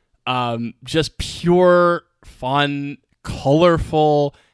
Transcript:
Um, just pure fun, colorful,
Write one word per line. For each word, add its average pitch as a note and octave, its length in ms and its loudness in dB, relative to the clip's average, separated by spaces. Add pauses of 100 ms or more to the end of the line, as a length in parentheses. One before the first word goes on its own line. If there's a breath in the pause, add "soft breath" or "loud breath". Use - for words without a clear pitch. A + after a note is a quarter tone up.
(280)
Um, A#2+ 560 -4
just D3 340 -4
pure F3 840 2 (200)
fun, C#3+ 760 -4 (240)
colorful, D3+ 1120 0 (180 soft breath)